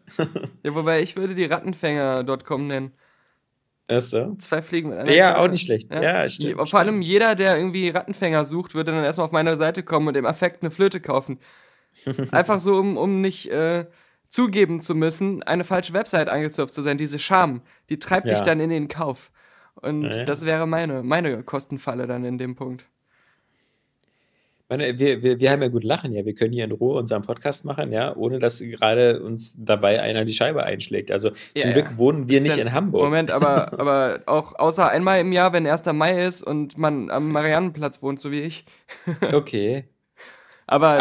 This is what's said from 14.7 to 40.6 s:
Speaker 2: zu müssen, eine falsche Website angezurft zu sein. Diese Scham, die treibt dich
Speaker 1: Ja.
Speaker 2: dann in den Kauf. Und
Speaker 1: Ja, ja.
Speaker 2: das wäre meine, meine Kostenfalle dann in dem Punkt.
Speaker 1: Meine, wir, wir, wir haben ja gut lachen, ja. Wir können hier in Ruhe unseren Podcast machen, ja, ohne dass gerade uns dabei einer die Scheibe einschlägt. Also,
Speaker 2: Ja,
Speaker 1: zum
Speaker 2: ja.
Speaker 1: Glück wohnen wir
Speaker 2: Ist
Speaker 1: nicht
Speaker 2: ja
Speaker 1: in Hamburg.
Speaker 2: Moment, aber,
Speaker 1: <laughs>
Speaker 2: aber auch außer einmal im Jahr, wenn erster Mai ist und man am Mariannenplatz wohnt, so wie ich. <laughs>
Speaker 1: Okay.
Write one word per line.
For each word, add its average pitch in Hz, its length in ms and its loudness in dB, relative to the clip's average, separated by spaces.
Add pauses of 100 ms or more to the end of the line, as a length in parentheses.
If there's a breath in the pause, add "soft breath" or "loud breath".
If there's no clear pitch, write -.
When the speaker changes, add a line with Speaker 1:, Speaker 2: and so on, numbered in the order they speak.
Speaker 2:
zu 160 140 -2
müssen, 160 480 0
eine 175 200 0
falsche 185 300 -2
Website 185 360 0
angezurft 151 440 -2
zu 147 80 -6
sein. 143 160 0
Diese 147 220 -6
Scham, 165 420 0 (280 soft breath)
die 151 100 -6
treibt - 280 -2
dich 107 120 2
Speaker 1:
Ja. 101 40 -2
Speaker 2:
dann 160 160 2
in 160 100 -2
den 151 200 -4
Kauf. 147 420 -8 (440 soft breath)
Und 151 280 -6
Speaker 1:
Ja, - 160 -4
ja. 120 60 -6
Speaker 2:
das 147 200 -4
wäre 160 220 0
meine, 160 360 -2
meine 135 400 -2
Kostenfalle 127 640 -6
dann 123 180 -6
in 123 120 -6
dem 127 180 -8
Punkt. 127 300 -12 (1800)
Speaker 1:
Meine, 127 300 -2
wir, 135 220 2
wir, 123 200 2
wir 131 100 6
haben 147 100 2
ja 131 60 2
gut 120 160 -2
lachen, 131 300 -2
ja. 104 120 -2
Wir 107 80 -2
können 117 200 0
hier 120 100 -4
in 107 80 -4
Ruhe 123 260 0
unseren 113 260 -2
Podcast 127 420 -6
machen, 139 260 -6
ja, 117 240 -2
ohne 123 240 -2
dass 120 200 0
gerade 117 600 2
uns 117 360 -10
dabei 107 440 2
einer 110 220 0
die 113 80 -2
Scheibe 135 320 0
einschlägt. 101 480 -6
Also, 101 200 0 (240 loud breath)
Speaker 2:
Ja, 139 80 0
Speaker 1:
zum 120 80 2
Speaker 2:
ja. 139 100 6
Speaker 1:
Glück 143 160 -6
wohnen 131 320 2
wir 139 80 6
Speaker 2:
Ist 139 60 4
Speaker 1:
nicht 151 120 2
Speaker 2:
ja 139 60 0
Speaker 1:
in 117 100 -2
Hamburg. 151 320 2
Speaker 2:
Moment, 156 280 2
aber, 139 420 2
Speaker 1:
<laughs> - 60 -4
Speaker 2:
aber 135 480 2
auch 151 300 0
außer 160 320 4
einmal 185 300 4
im 180 140 0
Jahr, 180 180 4
wenn 170 140 2
erster 160 260 2
Mai 175 340 2
ist 180 160 -4
und 147 360 -4
man 147 320 0
am 151 240 -2
Mariannenplatz 156 680 0
wohnt, 139 200 -4
so 143 100 -8
wie 147 100 -4
ich. 156 240 -8 (300 loud breath)
<laughs> - 380 -2
Speaker 1:
Okay. 135 520 0 (840 loud breath)